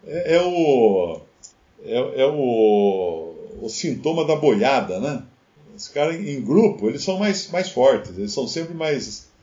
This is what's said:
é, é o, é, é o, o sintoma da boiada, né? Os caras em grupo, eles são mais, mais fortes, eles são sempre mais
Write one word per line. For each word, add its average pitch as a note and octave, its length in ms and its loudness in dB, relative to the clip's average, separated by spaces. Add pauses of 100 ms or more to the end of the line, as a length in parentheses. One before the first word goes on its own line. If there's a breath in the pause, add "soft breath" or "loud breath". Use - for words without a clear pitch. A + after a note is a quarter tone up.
é, D#3+ 280 -2
é F3 80 6
o, A#2+ 760 4 (640)
é, B2+ 380 -2
é C3+ 40 4
o, G2+ 1080 2 (280)
o - 60 -8
sintoma D#3+ 560 -4
da D3+ 120 2
boiada, A#2 640 2
né? C3+ 220 -6 (520)
Os - 140 -18
caras D#3 280 -2
em D3 260 -8
grupo, C#3 460 2
eles C#3+ 140 -6
são F#3+ 160 -4
mais, G3+ 320 -2
mais F3+ 200 -4
fortes, A2+ 480 2
eles G#2 140 -6
são B2 160 -4
sempre E3 260 -8
mais D3 540 -6 (140)